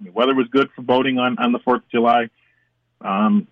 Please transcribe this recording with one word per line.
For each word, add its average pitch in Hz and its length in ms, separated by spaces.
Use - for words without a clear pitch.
The 95 80
weather 120 240
was 127 160
good 135 260
for 131 60
boating 127 360
on, 123 200
on 123 140
the 120 80
fourth 123 220
of - 80
July. 120 380
Um, 104 520